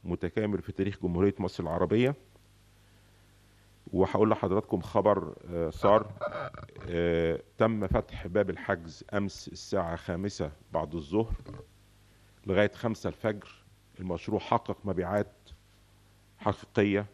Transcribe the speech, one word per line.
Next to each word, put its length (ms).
متكامل 580
في 100
تاريخ 320
جمهورية 360
مصر 240
العربية. 520
وهقول 360
لحضراتكم 520
خبر، 540
آه، 200
صار، 420
آه، 500
تم 300
فتح 400
باب 220
الحجز 540
أمس 340
الساعة 480
خمسة 560
بعد 220
الظهر 380
لغاية 240
خمسة 360
الفجر 540
المشروع 400
حقق 460
مبيعات 480
حقيقية 760